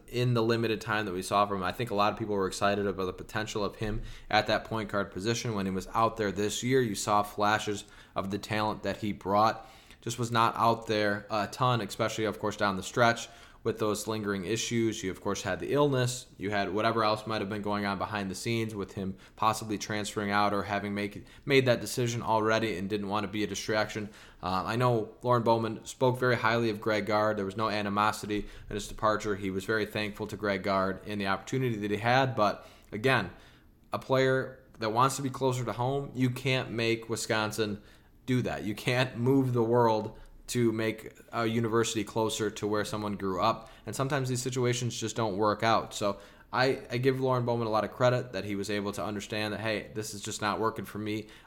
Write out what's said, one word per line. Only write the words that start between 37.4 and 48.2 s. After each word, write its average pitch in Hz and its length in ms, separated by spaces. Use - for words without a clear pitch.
do 127 160
that. 76 200
You 101 120
can't 127 420
move 131 340
the 120 120
world 113 520
to 117 240
make 110 420
a 117 120
university 113 580
closer 107 480
to 107 160
where 104 180
someone 104 300
grew 95 260
up. 110 300
And 110 80
sometimes 135 340
these 127 120
situations 123 560
just 110 180
don't 110 220
work 104 260
out. 107 300
So 101 240
I, 127 260
I 123 60
give 131 220
Lauren 127 260
Bowman 117 220
a 107 40
lot 107 120
of 98 80
credit 123 420